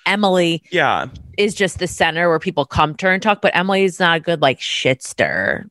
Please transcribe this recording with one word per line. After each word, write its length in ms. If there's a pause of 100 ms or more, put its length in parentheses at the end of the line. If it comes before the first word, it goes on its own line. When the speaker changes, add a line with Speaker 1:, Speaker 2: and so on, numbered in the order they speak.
Speaker 1:
Emily 560 (100)
Speaker 2:
Yeah. 360 (280)
Speaker 1:
is 180
just 240
the 80
center 440
where 80
people 260
come 320
to 100
her 60
and 100
talk, 200
but 120
Emily 300
is 160
not 160
a 40
good, 200
like, 200
shit 420
stirrer. 680